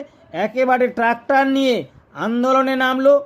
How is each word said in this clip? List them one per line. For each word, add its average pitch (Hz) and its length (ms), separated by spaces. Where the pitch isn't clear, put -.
একেবারে 247 540
ট্রাক্টর 240 600
নিয়ে 269 280
আন্দোলনে 247 600
নামল 262 320